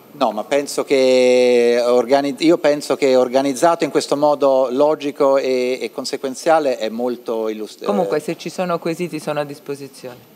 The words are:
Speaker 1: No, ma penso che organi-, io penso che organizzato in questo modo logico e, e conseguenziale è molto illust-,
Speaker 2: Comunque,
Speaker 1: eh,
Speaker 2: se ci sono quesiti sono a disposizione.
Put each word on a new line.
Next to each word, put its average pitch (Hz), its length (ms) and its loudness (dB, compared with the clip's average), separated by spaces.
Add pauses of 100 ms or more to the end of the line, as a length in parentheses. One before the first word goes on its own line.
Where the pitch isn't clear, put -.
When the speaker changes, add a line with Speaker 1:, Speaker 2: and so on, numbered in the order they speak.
(120)
Speaker 1:
No, 131 200 -2
ma 104 120 -6
penso 143 400 -2
che 123 1000 4
organi-, 123 540 2
io 165 220 4
penso 147 360 0
che 131 200 2
organizzato 135 680 2
in 151 60 -2
questo 151 260 -2
modo 139 540 2
logico 143 680 2
e, 127 440 0
e 117 100 -6
conseguenziale 135 880 -2
è 110 120 -4
molto 117 600 -4
illust-, 107 340 -10
Speaker 2:
Comunque, 185 340 -2
Speaker 1:
eh, - 20 0
Speaker 2:
se 165 180 -8
ci 170 140 -12
sono 180 260 -4
quesiti 165 420 -6
sono 151 200 -6
a 147 40 -4
disposizione. 139 760 -14 (180)